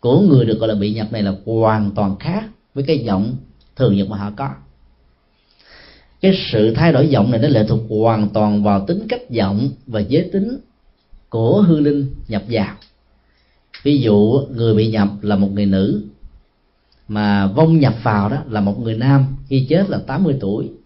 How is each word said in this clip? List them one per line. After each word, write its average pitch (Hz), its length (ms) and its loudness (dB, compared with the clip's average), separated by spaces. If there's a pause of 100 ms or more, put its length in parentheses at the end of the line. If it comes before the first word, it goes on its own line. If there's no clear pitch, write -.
của 135 200 4
người 143 240 6
được 107 140 0
gọi 113 100 -2
là 110 60 -2
bị 104 200 -2
nhập 107 180 -6
này 107 100 -4
là 98 120 -2 (120)
hoàn 110 440 0
toàn 98 280 -4
khác 190 260 -6 (300)
với 139 100 -4
cái 151 140 0
giọng 113 380 -2 (400)
thường 110 200 2
nhật 98 120 0
mà 104 80 -8
họ 101 200 -8
có. 139 140 -8 (1700)
Cái 95 180 4 (140)
sự 113 220 2
thay 156 180 4
đổi 131 160 4
giọng 123 220 2
này 113 100 0
nó 147 80 2
lệ 107 200 4
thuộc - 200 0
hoàn 107 400 0
toàn 104 340 0
vào 101 240 0
tính 190 220 -4
cách 240 220 -8
giọng 107 400 -2 (160)
và 110 140 -4
giới 131 320 -2
tính 226 260 -2 (680)
của 120 340 2
hương 160 200 4
linh 143 320 0 (140)
nhập 107 200 -4
vào. 107 260 -4 (1080)
Ví 143 180 2
dụ 110 500 2
người 117 240 0
bị 107 160 2
nhập 104 180 0 (140)
là 104 140 0
một 98 160 2
người 101 140 0
nữ 98 360 0 (1080)
mà 101 380 0
vong 160 340 2
nhập 117 220 2
vào 104 260 0
đó 131 80 -4 (120)
là 107 120 -4
một 101 200 -4
người 113 140 -6
nam, 135 420 0 (120)
khi 131 200 0
chết 185 220 2
là 120 160 -4
tám 156 180 -2
mươi 143 160 0
tuổi 104 280 -4 (180)